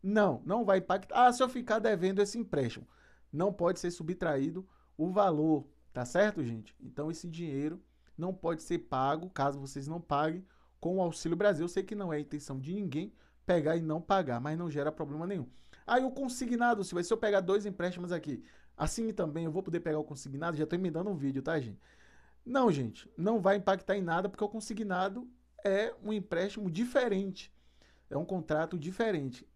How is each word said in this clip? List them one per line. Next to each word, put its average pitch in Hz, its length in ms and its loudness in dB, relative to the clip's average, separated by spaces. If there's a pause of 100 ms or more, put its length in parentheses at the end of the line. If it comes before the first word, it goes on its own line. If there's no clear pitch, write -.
Não, 202 440 4
não 214 180 2
vai 190 140 6
impactar. 190 480 4
"Ah, 247 80 8
se 254 80 2
eu 254 80 2
ficar 240 300 0
devendo 196 420 2
esse 202 160 0
empréstimo", 131 500 -2 (420)
não 180 220 0
pode 175 260 0
ser 175 120 -2
subtraído 165 760 -2 (300)
o 165 140 0
valor, 160 560 4 (260)
tá 123 120 -4
certo, 180 400 2
gente? 113 340 -6
Então 147 320 -8
esse 170 180 -8
dinheiro 160 540 -4 (340)
não 180 160 -4
pode 170 300 -2
ser 175 160 -2
pago, 147 500 0
caso 139 300 0
vocês 135 300 -8
não 170 120 -6
paguem, 160 460 0 (320)
com 180 200 0
o 190 40 2
Auxílio 165 340 0
Brasil. 180 280 4
Eu 175 40 -2
sei 190 140 -2
que 208 140 -6
não 190 160 -4
é - 40 -2
a - 40 -2
intenção 139 400 -8
de 139 120 -8
ninguém 185 400 -4 (320)
pegar 165 320 4
e 170 40 0
não 156 200 -2
pagar, 165 400 2
mas 151 160 -4
não 170 140 -4
gera 147 220 -2
problema 151 340 -6
nenhum. 180 220 -6 (360)
Aí 254 200 4
o 254 80 -2
consignado, 240 720 0
se 185 100 -8
eu 175 240 0
pegar 208 220 4
dois 196 260 2
empréstimos 180 460 -4
aqui, 151 280 -4 (360)
assim 220 360 -2
também 165 340 -2
eu 160 40 -2
vou 185 140 -2
poder 170 160 -2
pegar 156 180 0
o 147 60 -2
consignado? 147 520 -6
Já 151 80 2
tô 151 120 -2
emendando 180 340 0
um 190 60 -2
vídeo, 139 260 -2
tá, 156 160 0
gente? 110 220 -6 (680)
Não, 247 240 4
gente, 131 480 -2
não 208 220 2
vai 196 160 6
impactar 196 400 2
em 196 60 -2
nada, 175 260 0
porque 196 160 -4
o 202 40 -2
consignado 208 800 -4 (360)
é 202 280 2 (120)
um 214 80 -4
empréstimo 196 580 -2
diferente, 202 840 0 (560)
é - 80 -6
um 156 80 -2
contrato 160 540 -2
diferente. 160 680 -2 (120)